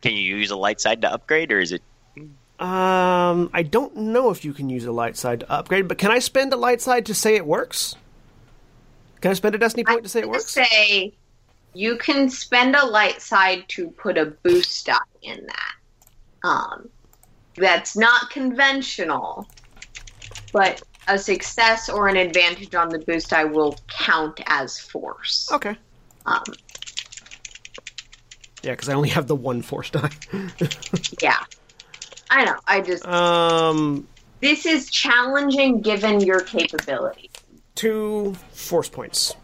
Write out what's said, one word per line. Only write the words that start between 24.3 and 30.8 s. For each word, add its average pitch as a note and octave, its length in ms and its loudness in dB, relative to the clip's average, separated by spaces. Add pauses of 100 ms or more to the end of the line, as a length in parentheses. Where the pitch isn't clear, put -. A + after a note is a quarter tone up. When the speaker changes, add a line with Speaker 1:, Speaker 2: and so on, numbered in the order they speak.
Speaker 3:
as C#3 340 -2
force. - 720 -6
Speaker 2:
Okay. G#3+ 240 -2 (520)
Speaker 3:
Um, - 160 -2 (2250)
Speaker 2:
Yeah, B2+ 100 -6
'cause - 140 -10
I C#3 40 0
only C#3+ 160 2
have C#3+ 180 0
the D3+ 80 2
one B2 260 -4
force - 300 -8
die. - 180 -2 (220)
<laughs> G3 180 -6 (720)